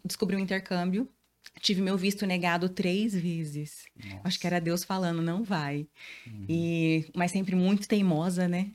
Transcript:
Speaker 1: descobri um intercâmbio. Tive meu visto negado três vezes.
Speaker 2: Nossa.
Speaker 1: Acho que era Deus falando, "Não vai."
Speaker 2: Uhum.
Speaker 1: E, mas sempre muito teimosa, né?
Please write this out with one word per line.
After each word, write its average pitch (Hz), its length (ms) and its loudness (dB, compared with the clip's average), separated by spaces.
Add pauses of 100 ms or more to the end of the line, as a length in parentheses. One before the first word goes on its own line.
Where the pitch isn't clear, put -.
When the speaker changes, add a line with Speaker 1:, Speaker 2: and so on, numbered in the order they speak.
Speaker 1:
descobri 185 320 -2
um - 20 0
intercâmbio. 190 680 0 (500)
Tive 190 220 2
meu 190 160 2
visto 202 280 0
negado 175 440 2
três 190 440 0
vezes. 160 680 -4 (220)
Speaker 2:
Nossa. 98 180 -12
Speaker 1:
Acho 185 160 -2
que - 80 -2
era 175 140 2
Deus 170 240 0
falando, 175 360 0
"Não 170 220 0
vai." 151 440 -2 (380)
Speaker 2:
Uhum. 107 220 -12
Speaker 1:
E, 165 680 2
mas 175 180 0
sempre 190 240 0
muito 196 320 4
teimosa, 180 600 2
né? 180 280 0